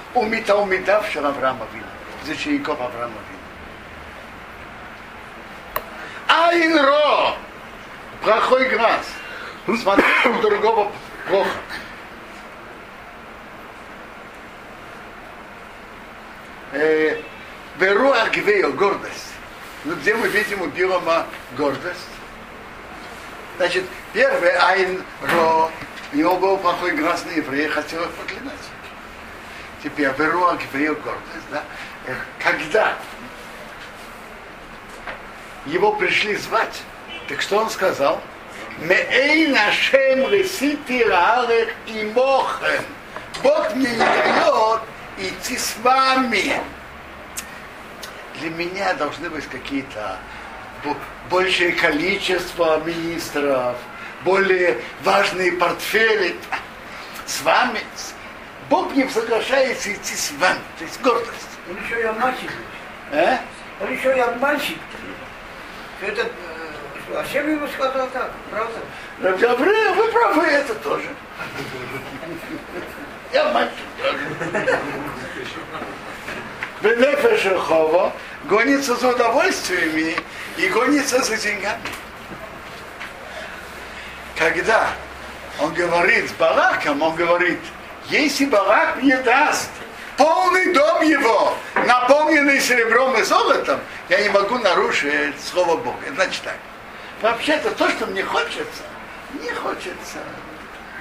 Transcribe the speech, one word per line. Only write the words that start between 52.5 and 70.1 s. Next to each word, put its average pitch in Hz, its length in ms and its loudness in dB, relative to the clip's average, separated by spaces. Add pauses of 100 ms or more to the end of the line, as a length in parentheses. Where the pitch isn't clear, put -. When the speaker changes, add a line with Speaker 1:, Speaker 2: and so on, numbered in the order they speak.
Speaker 1:
министров, 147 960 0 (480)
более 185 540 4 (240)
важные 185 500 4
портфели. 190 840 2 (880)
С - 180 -6
вами, 220 380 4 (160)
с-, - 180 -10 (540)
Бог 302 260 2
не 262 140 4
соглашается 233 840 0
идти - 220 -8
с - 180 -4
вами. 165 280 2 (180)
То 165 60 -10
есть - 160 -10
гордость. - 480 0 (200)
Speaker 2:
Он 208 140 -8
ещё 233 160 -4
и 226 40 0
обманщик. 233 480 -2 (600)
Speaker 1:
Э? 190 280 4 (420)
Speaker 2:
Он 208 120 -4
ещё 262 220 2
и 254 60 4
обманщик. 269 580 0 (1200)
Это, 208 200 -2
э, 220 40 -2 (800)
что, - 140 -4
Ашем 294 300 -2
ему 294 180 -2
сказал 262 400 -2
так, 247 220 -4 (200)
правда? 226 280 -4 (440)
Speaker 1:
Рав 185 180 2
Гавриил, 359 540 6
вы 453 180 4